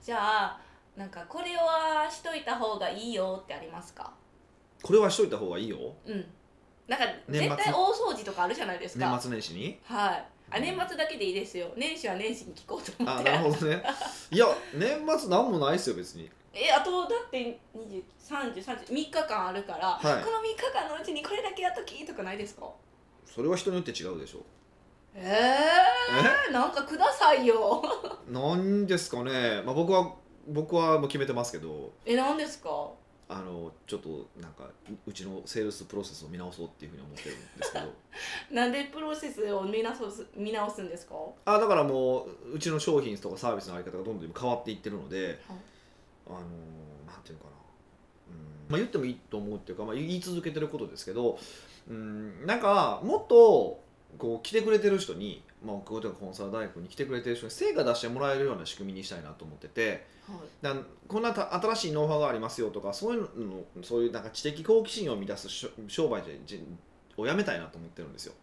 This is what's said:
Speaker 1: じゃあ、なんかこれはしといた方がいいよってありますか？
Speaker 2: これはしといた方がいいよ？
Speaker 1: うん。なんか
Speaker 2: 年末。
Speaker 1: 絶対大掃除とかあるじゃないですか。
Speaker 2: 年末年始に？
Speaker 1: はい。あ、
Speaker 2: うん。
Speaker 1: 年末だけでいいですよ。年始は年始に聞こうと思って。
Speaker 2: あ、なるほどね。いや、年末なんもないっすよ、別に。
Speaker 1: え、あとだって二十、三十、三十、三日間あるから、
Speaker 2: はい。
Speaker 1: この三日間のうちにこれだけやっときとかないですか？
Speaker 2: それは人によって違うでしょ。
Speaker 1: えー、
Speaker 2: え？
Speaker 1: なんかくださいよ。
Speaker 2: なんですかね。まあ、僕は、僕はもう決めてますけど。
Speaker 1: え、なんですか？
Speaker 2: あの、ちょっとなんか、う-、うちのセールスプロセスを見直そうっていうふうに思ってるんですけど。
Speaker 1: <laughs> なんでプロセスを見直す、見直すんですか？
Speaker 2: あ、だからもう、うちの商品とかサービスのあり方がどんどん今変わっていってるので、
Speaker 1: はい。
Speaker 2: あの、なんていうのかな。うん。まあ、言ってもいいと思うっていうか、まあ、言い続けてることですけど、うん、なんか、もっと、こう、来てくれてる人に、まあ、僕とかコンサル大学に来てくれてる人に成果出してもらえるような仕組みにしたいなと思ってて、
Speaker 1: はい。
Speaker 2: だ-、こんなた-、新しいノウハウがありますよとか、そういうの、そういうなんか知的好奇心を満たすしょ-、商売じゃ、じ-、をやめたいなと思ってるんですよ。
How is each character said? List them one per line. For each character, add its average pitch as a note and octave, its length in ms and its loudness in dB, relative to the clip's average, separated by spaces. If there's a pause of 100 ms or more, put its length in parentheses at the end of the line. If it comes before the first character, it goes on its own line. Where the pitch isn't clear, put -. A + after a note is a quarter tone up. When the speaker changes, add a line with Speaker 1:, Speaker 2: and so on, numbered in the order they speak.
Speaker 1:
じ - 120 -10
ゃ - 40 0
あ、 G#3 400 2 (380)
な G3 80 -10
ん F#3 60 -12
か F3 180 -14
こ E4 140 -8
れ F4 140 -4
は D#4 540 4
し - 120 -12
と E4 120 -4
い D4+ 80 -4
た A#3+ 140 -2
方 G#3+ 220 -2
が F3+ 100 -2
い G3 100 -4
い A#3 140 -6
よ F#3+ 320 -2
っ - 20 -20
て - 60 -12
あ D3 80 -8
り D#3+ 100 -14
ま E3+ 120 -12
す - 100 -18
か？ - 180 -14 (720)
Speaker 2:
こ F3 120 4
れ A3 40 10
は G3+ 120 8
し - 80 -2
と G#3+ 60 6
い - 40 0
た G#2+ 80 -4
方 F#2+ 140 -4
が F2 80 -4
い A2 80 -4
い - 20 -6
よ？ C2 260 -8 (120)
Speaker 1:
う G#3 40 -12
ん。 G3 140 -6 (640)
な B3 100 -2
ん - 20 -8
か B3 60 2 (240)
Speaker 2:
年 D3 140 0
末。 - 80 2
Speaker 1:
絶 - 140 0
対 G#4+ 80 2
大 - 40 2 (160)
掃 G#4 240 0
除 G#3 80 -10
と G3 80 -6
か F3+ 120 2
あ F3+ 40 2
る A#3+ 60 -2
じ - 80 -4
ゃ G#3 40 -2
な F3+ 80 -4
い F3 40 -6
で F3 100 -8
す A#2+ 100 -8
か。 C3+ 120 2
Speaker 2:
年 B2 100 0
末 B2+ 100 -6
年 A2 120 -4
始 D#2 100 -8
に？ A2 320 -8
Speaker 1:
は G3+ 300 0
い。 - 120 -6 (240)
あ、 - 60 -4
Speaker 2:
う A3+ 40 0
ん。 - 20 0
Speaker 1:
年 F4+ 260 -2
末 F4 80 -8
だ D#4 100 0
け D#4 120 -6
で G3+ 80 0
い F3+ 60 0
い - 20 -4
で G3+ 100 -2
す - 140 -8
よ。 E3+ 180 -6
年 D#4 200 -2
始 A#3+ 120 -4
は F3+ 60 -2
年 A3 200 -2
始 - 120 -12
に - 80 -14
聞 - 100 -20
こ - 120 -8
う D4+ 60 -8
と - 160 -10
思 A#3+ 140 0
っ B2 100 0
て。 F3 80 4
Speaker 2:
あ、 - 60 6
な E3 60 4
る D3 100 6
ほ - 80 0
ど D#3+ 60 2
ね。 E3+ 160 2 (480)
い E3 80 2
や、 A#3 80 10 (260)
年 D4+ 460 0
末 G3+ 100 -4
な F#3 140 6
ん C4 80 2
も F3 80 2
な C#3+ 160 4
い - 20 2
っ - 20 0
す B2+ 120 -2
よ、 F2+ 60 -2
別 F2+ 180 -10
に。 D#2+ 160 -14 (240)
Speaker 1:
え、 B3 180 2
あ C#4+ 80 8
と F4+ 220 0
だ F4+ 60 -4 (180)
っ - 40 -16
て A#3+ 300 -6 (140)
二 A3 160 -14
十、 F#3+ 120 -10 (160)
三 C4+ 360 -6
十、 F#3 80 -10
三 B3 160 -8
十、 - 120 -16
三 D4+ 200 -2
日 D#4 120 0
間 G3 260 -2
あ F#3 40 -4
る G3+ 120 -4
か E3+ 120 -8
ら、 F3+ 140 0
Speaker 2:
は D3 300 2
い。 - 40 -6
Speaker 1:
こ A4 60 0
の A4 100 0
三 A4 160 -4
日 C5 160 -2
間 D#4 160 -2
の D4+ 120 -6
う - 40 -10
ち F4+ 80 -6
に D4 100 -4
こ F#4+ 100 -6
れ A4 100 -2
だ F#4+ 100 -4
け F#4+ 80 -8
や F4+ 100 0
っ - 60 -6
と - 80 -8
き D4+ 220 -12
と - 80 -12
か G3 80 -8
な F#3 100 -6
い G3+ 60 -8
で G3+ 80 -6
す - 80 -14
か？ - 160 -14 (560)
Speaker 2:
そ - 160 -8
れ D3 60 2
は F3+ 80 4
人 F#3 120 -2
に F3+ 80 0
よ F3 60 0
っ - 20 -8
て - 60 -6
違 E2 160 -8 (100)
う - 20 -8
で C2+ 80 -10
し - 80 -16
ょ。 - 40 -14 (760)
Speaker 1:
え A3 440 4 (520)
ー、 D4 400 6
Speaker 2:
え？ - 20 0
Speaker 1:
な B3 160 4
ん - 40 -4
か C4+ 120 -2
く D#4 120 -6
だ A#4 160 6
さ D4+ 220 8
い B3+ 120 4
よ。 A3+ 360 6 (460)
Speaker 2:
な C3+ 260 0
ん G3 320 4
で F3+ 120 4
す - 120 -4
か B2 140 -2
ね。 A#2+ 400 2
ま B2+ 80 -2
あ、 - 20 0
僕 E3+ 180 4
は、 F#3 220 4 (320)
僕 D#3 300 -2
は D#3+ 220 6
も C#3 80 2
う - 20 -2
決 C#3+ 100 -2
め C3+ 80 0
て C3+ 60 -2
ま A#2+ 120 0
す - 60 -4
け E2 80 -8
ど。 D2+ 340 -10 (120)
Speaker 1:
え、 A#3 100 2
な C4+ 200 4
ん - 20 0
で D4+ 100 -2
す - 140 -12
か？ D3 300 -6 (380)
Speaker 2:
あ F#2+ 120 -8
の、 E2+ 320 -10 (140)
ち - 80 -6
ょ - 20 -6
っ - 40 -8
と D2+ 280 -10 (120)
な E2 80 -16
ん D2+ 40 -18
か、 C2+ 120 -18
う-、 - 280 -18 (180)
う - 20 -14
ち F#2+ 120 -12
の F#2+ 200 -10
セ - 160 -4
ー G#2+ 40 0
ル G#2 80 -4
ス - 120 -14
プ G2+ 120 -10
ロ G2 80 -4
セ - 100 -12
ス D#2 100 -16
を D2 40 -14
見 F2 100 -12
直 F2+ 140 -10
そ E2+ 120 -12
う - 20 -10
っ D#2+ 40 -14
て - 140 -20
い D2+ 40 -16
う E2 40 -16
ふ - 20 -18
う - 40 -18
に C2+ 40 -18
思 D2 100 -18
っ D2 40 -16
て D2+ 140 -12
る B1+ 60 -12
ん - 20 -18 (200)
で - 40 -8
す - 100 -6
け - 60 -8
ど。 - 60 -8 (360)
Speaker 1:
<laughs> - 320 -10
な B3 140 2
ん B3 60 0
で C#4+ 120 -2
プ D4 160 -12
ロ D#4 140 -4
セ D4+ 160 -8
ス G#3 220 -4
を G3 100 -2
見 G#3+ 200 -2
直 A#3 120 -4 (160)
す、 - 160 -14 (100)
見 G#3 160 -6
直 G#3 180 -2
す G3 120 -10
ん F3+ 60 -8
で E3+ 80 -8
す - 100 -16
か？ - 80 -14 (300)
Speaker 2:
あ、 G#3 140 6
だ A3 80 6
か G3 80 6
ら D3+ 100 6
も C3 420 2 (240)
う、 D3 40 -8
う D#3 40 -4
ち E3 120 -2
の D#3 80 0
商 D3+ 220 6
品 G#2+ 180 -4
と F#2+ 120 -6
か F#2 60 -8
サ A#2+ 160 -2
ー G2+ 40 -2
ビ F#2+ 60 -8
ス F2 40 -14
の F2+ 80 -10
あ F2+ 40 -8
り F2+ 60 -10
方 F#2 140 -8
が F#2+ 60 -8
ど A2 80 -6
ん G2 60 -6
ど D#2+ 40 -8
ん - 20 -10
今 E2 160 -10
変 B2 100 0
わ A#2+ 60 2
っ A#2+ 80 -8
て A2+ 60 -6
い G#2 40 -6
っ F#2+ 40 -10
て G#2+ 120 -8
る G#2 60 -6
の C#2+ 120 -10
で、 F#2 180 -2
Speaker 1:
は E2+ 60 -4
い。 D2 40 -8 (920)
Speaker 2:
あ F2 40 -14
の、 F2+ 80 -12 (680)
な - 80 -20
ん - 40 -20
て - 80 -20
い - 20 -16
う D#2 60 -18
の D2+ 60 -20
か - 20 -20
な。 C#2+ 40 -20 (800)
う F2 40 -20
ん。 E2+ 40 -18 (320)
ま D3 80 0
あ、 - 20 2
言 A#3+ 80 0
っ - 40 -10
て F3 80 -2
も C3 80 0
い B2+ 60 -2
い - 80 -10 (100)
と G#2+ 80 -4
思 G#2 160 -4
う - 20 -6
っ - 40 -10
て - 120 -12
い - 20 -8
う - 40 -8
か、 A2 60 -6
ま A2 80 -6
あ、 - 20 -4
言 D#3 160 -4
い F3+ 100 -2
続 F3 220 -4
け D#3+ 80 -4
て D3+ 100 -4
る D3+ 80 0
こ D3+ 100 -8
と G#2 80 -6
で - 100 -14
す - 100 -12
け F#2+ 80 -8
ど、 A#2+ 240 0 (500)
う A2+ 40 -12
ん、 G#2+ 540 -10
な G#3+ 100 2
ん A#3+ 40 -2
か、 F#3 420 4
も D#4+ 160 2
っ - 80 -4
と、 G#3+ 540 10 (380)
こ A#2 240 -2
う、 - 0 -
来 - 100 -8
て A3 100 4
く G#3+ 80 0
れ G#3+ 80 8
て G3+ 100 4
る G3 100 4
人 F#2+ 160 -4
に、 F#2+ 280 -8 (220)
ま G#2+ 80 -8
あ、 G2+ 40 -6
僕 G#2+ 260 -8
と G#2+ 80 -4
か F2+ 80 -12
コ G2 100 -10
ン F#2 60 -12
サ G2+ 100 -8
ル G2 80 -6
大 A2 140 -4
学 E2+ 140 -12
に F2+ 80 -12
来 - 60 -18
て C#3 120 -4
く C3 80 -4
れ A#2+ 80 -4
て A#2+ 80 -4
る A#2 60 0
人 A#2 100 -10
に A2 60 -10
成 G#4 200 -2
果 D#3 100 2
出 B2 120 4
し - 80 -2
て A#2 60 -4
も B2 120 -4
ら C#3 140 2
え C3+ 40 0
る C#3 60 2
よ C3 100 0
う F#2+ 40 -8
な D#2+ 80 -10
仕 - 100 -8
組 G2 160 -8
み F#2+ 60 -10
に F#2+ 60 -10
し - 40 -10
た F#2 80 -10
い E2 60 -12
な D2+ 80 -14
と D#2+ 160 -16
思 D2+ 80 -16
っ D2 40 -20
て - 100 -16
て、 A2 380 -2 (200)
Speaker 1:
は G3+ 80 -14
い。 F3 40 -14 (220)
Speaker 2:
だ-、 C#3 140 -4 (340)
こ G#3+ 120 -2
ん - 20 -2
な A#3 100 0
た-、 F#3 260 -4
新 A3 180 2
し F#3 120 -2
い D3+ 40 -2
ノ D3+ 120 2
ウ D#3 40 2
ハ D3+ 100 2
ウ - 20 4
が C#3+ 80 4
あ B2 60 0
り A2 60 -2
ま A2 100 -4
す - 100 -8
よ G#2+ 100 0
と G#2 120 -8
か、 G2+ 100 -4
そ A3 200 -2
う - 20 0
い A#3 40 0
う G#3 40 -2 (240)
の、 F#2+ 180 -8 (180)
そ A#2 180 0
う - 20 4
い A#2+ 60 4
う A2 40 0
な A2 80 -6
ん - 20 -14
か A2 60 -12
知 - 140 -8
的 D3+ 200 -4
好 A3 220 6
奇 - 80 -8
心 E3+ 200 -4
を G#2+ 40 -2
満 G2 100 -6
た G2 120 -4
す - 100 -12
し - 160 -10
ょ-、 A2+ 60 -10 (180)
商 D#3 220 0
売 G2+ 120 -2
じ D#2 80 -12
ゃ、 C#2+ 40 -12 (100)
じ-、 E2 180 -12 (540)
を A2 100 -4
や D3+ 80 2
め G3+ 80 2
た D3 120 -2
い E2+ 40 -4
な E2 80 -8
と E2+ 120 -16
思 E2 80 -14
っ E2 40 -16
て - 120 -16
る D2+ 60 -14
ん - 40 -18
で - 60 -18
す - 80 -12
よ。 - 160 -16